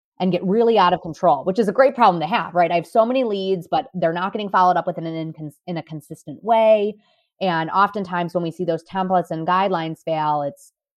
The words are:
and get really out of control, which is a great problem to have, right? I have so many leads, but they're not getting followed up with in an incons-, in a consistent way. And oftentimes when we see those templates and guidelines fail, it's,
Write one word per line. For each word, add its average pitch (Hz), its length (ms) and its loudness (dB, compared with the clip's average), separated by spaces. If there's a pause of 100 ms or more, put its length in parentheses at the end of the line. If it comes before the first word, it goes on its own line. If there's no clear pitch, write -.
(200)
and 185 120 0
get 175 120 -2
really 226 360 2
out 180 140 6
of 175 80 0
control, 156 420 0
which 190 160 -2
is 202 80 2
a 202 60 -2
great 269 200 4
problem 202 280 4
to 151 40 -4
have, 175 300 -4
right? 170 160 2
I 175 40 2
have 170 120 -2
so 226 180 2
many 254 180 0
leads, 190 460 -4
but 160 240 -2
they're 170 200 -2
not 185 200 -4
getting 208 160 -6
followed 180 280 4
up 165 100 -4
with 170 100 -6
in 165 80 -8
an 160 280 -8
incons-, 151 340 -14
in 175 100 -6
a 156 60 -8
consistent - 600 -16
way. 220 520 2 (440)
And 165 300 -2
oftentimes 185 640 -2
when 175 80 -2
we 165 80 -4
see 175 160 -8
those 165 180 -2
templates 185 460 -2
and 160 160 -6
guidelines 180 580 -2
fail, 151 380 -2
it's, - 300 -10 (260)